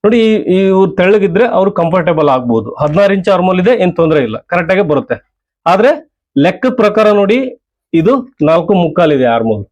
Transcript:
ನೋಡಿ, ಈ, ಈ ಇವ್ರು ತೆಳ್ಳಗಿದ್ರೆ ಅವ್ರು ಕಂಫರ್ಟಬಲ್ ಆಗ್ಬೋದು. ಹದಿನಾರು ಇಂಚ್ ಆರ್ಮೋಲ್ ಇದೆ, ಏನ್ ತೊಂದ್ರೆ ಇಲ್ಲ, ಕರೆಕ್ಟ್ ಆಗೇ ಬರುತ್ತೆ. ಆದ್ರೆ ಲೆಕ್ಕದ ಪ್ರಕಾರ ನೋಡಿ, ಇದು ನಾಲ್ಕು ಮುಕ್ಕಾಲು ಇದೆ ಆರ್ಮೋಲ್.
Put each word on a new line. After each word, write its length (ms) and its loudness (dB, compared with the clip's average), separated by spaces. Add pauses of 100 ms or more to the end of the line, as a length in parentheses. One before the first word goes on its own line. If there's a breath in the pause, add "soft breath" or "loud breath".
ನೋಡಿ, 120 2 (120)
ಈ, 20 2 (240)
ಈ 20 2 (140)
ಇವ್ರು 280 2
ತೆಳ್ಳಗಿದ್ರೆ 460 2 (120)
ಅವ್ರು 220 0
ಕಂಫರ್ಟಬಲ್ 560 0
ಆಗ್ಬೋದು. 360 -2 (100)
ಹದಿನಾರು 360 0
ಇಂಚ್ 180 -2
ಆರ್ಮೋಲ್ 280 0
ಇದೆ, 100 2 (100)
ಏನ್ 160 0
ತೊಂದ್ರೆ 280 2
ಇಲ್ಲ, 120 -8 (120)
ಕರೆಕ್ಟ್ 220 -2
ಆಗೇ 180 0
ಬರುತ್ತೆ. 260 -2 (560)
ಆದ್ರೆ 180 2 (540)
ಲೆಕ್ಕದ 360 -2
ಪ್ರಕಾರ 260 2 (140)
ನೋಡಿ, 160 0 (640)
ಇದು 140 2 (360)
ನಾಲ್ಕು 220 0 (120)
ಮುಕ್ಕಾಲು 340 0
ಇದೆ 180 0
ಆರ್ಮೋಲ್. 360 -2